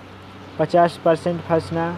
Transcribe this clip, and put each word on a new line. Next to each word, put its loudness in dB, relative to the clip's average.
पचास 2
परसेंट 0
फंसना -2